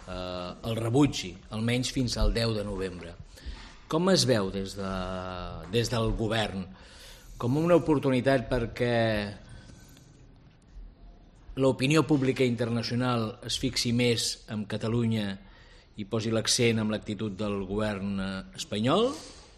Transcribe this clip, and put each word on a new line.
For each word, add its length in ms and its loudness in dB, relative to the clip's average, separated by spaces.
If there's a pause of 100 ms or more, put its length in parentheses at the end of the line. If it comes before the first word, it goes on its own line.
eh, 420 -6 (180)
el 100 -2
rebutgi, 560 2 (160)
almenys 420 -2
fins 240 -2
al 180 4
deu 220 0
de 80 -4
novembre. 500 -6 (720)
Com 240 2
es 160 6
veu 220 4
des 280 -6
de, 140 -4 (800)
des 200 2
del 240 2
govern? 480 0 (720)
Com 220 0
una 160 6
oportunitat 720 4
perquè 480 0 (2750)
l'opinió 480 4
pública 400 4
internacional 880 0 (100)
es 160 -4
fixi 320 0
més 560 2
en 160 -4
Catalunya 720 0 (640)
i 80 -8
posi 240 -2
l'accent 480 4
en 80 0
l'actitud 480 -4
del 320 -2
govern, 500 -2
eh, 140 -4 (240)
espanyol? 540 0 (480)